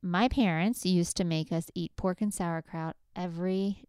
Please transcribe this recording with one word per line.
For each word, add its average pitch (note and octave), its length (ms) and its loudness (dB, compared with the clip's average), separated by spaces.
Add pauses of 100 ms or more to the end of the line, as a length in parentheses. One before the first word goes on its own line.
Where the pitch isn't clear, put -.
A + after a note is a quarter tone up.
my F#3 240 2
parents G3+ 580 2
used F3 320 2
to G3 60 2
make D#3+ 280 0
us E3 220 -2
eat E3+ 220 -6
pork F#3 260 -2
and G#3 100 0
sauerkraut E3 640 -4 (200)
every F#3 720 -2